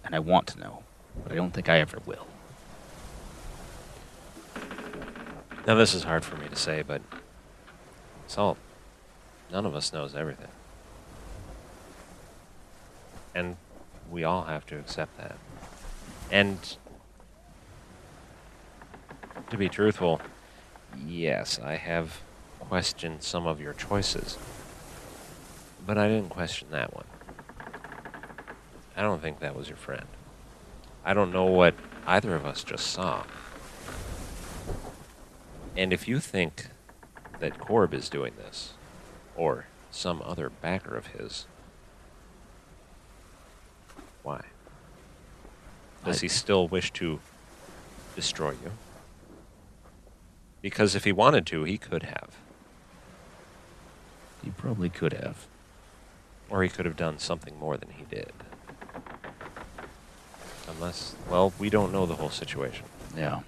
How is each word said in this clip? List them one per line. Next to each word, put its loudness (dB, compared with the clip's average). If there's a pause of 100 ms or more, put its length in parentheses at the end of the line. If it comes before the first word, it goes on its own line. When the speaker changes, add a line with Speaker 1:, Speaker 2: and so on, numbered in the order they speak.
Speaker 1:
and -4
I 4
want 6
to -10
know, -10 (400)
but -6
I -4
don't 0
think 0
I 10
ever 0
will. -8 (3500)
Speaker 2:
Now, 10
this 12
is 0
hard 4
for -6
me -8
to -8
say, 0
but -2 (1200)
Salt, 4 (920)
none 0
of 0
us -2
knows -4
everything. -4 (2750)
And -2 (540)
we -2
all 4
have -4
to -8
accept -6
that. -10 (920)
And 6 (2750)
to -2
be 4
truthful, 6 (840)
yes, 0
I -2
have -2 (400)
questioned -2
some -2
of 0
your -6
choices, 0 (1500)
but 2
I 8
didn't 4
question -2
that -2
one. -10 (1900)
I -4
don't 2
think -4
that -4
was -6
your -10
friend. -8 (1000)
I 4
don't 6
know 6
what 12 (320)
either 8
of 0
us -4
just -4
saw. 0 (2500)
And 4
if 2
you 4
think 0 (720)
that -2
Korb 6
is -4
doing -2
this, -12 (600)
or 2 (260)
some -2
other -4
backer -2
of -6
his, -10 (2750)
why? -4 (1600)
Does 2
Speaker 1:
I 2
Speaker 2:
he 0
still 6
wish 0
to 0 (960)
destroy 0
you? -8 (1900)
Because 6
if 2
he 8
wanted 10
to, 0
he 0
could -2
have. -10 (2000)
Speaker 1:
He -6
probably -2
could 0
have. -8 (1040)
Speaker 2:
Or 4
he 6
could -2
have 0
done 0
something -4
more -2
than -12
he -14
did. -8 (2250)
Unless, -6 (120)
well, 8
we 2
don't 6
know 4
the 0
whole 0
situation. -4 (320)
Speaker 1:
Yeah. 0